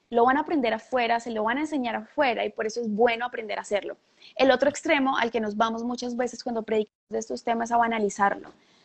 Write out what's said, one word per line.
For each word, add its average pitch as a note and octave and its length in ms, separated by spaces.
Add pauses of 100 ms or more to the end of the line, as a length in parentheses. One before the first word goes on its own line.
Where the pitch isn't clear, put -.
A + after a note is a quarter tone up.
lo A#3 160
van C4 120
a D#4 40
aprender C4+ 320
afuera, A#3 460
se A#3+ 120
lo G#3+ 120
van A#3 160
a - 20
enseñar C4+ 340
afuera, A3 480
y G#3+ 60
por G#3+ 160
eso A3 160
es A3+ 80
bueno A3+ 360
aprender A3 340
a - 20
hacerlo. - 340 (400)
El C4+ 160
otro C4+ 180
extremo C#4+ 480
al A#3 140
que A#3 80
nos G#3 160
vamos A3+ 300
muchas B3 320
veces A#3+ 260
cuando A3+ 200
predicamos - 460
de A3 100
estos A#3+ 240
temas A#3 260
es A#3+ 40
a A#3+ 40
banalizarlo. A3 760 (340)